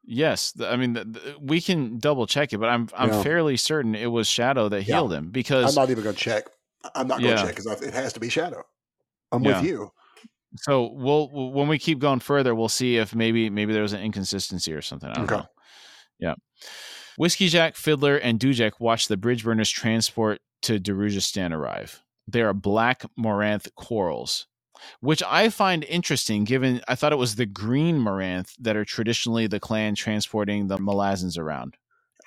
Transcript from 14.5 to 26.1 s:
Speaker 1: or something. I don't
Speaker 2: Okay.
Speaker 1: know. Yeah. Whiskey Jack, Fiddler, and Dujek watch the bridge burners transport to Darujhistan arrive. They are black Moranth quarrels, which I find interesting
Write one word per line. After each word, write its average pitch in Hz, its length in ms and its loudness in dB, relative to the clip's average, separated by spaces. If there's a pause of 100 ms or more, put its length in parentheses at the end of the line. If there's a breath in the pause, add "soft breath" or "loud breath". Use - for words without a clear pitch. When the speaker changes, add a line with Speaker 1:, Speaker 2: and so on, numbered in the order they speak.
Speaker 1:
or 76 80 -6
something. 69 300 -12
I 57 40 -8
don't 76 100 -2
Speaker 2:
Okay. 110 120 0
Speaker 1:
know. - 100 -6 (720 loud breath)
Yeah. 85 160 -2 (840 loud breath)
Whiskey 175 300 2
Jack, 165 280 4
Fiddler, 143 400 4
and 117 240 0
Dujek 117 400 2
watch 113 280 2
the 104 100 0
bridge 117 260 0
burners 110 240 2
transport 113 720 0 (220)
to 107 180 0
Darujhistan 98 720 -2
arrive. 55 500 -6 (240)
They 117 140 0
are 104 140 2
black 110 480 2 (160)
Moranth 104 560 0
quarrels, 85 720 -4 (540 loud breath)
which 151 260 0
I 180 240 4
find 185 340 0
interesting 131 600 0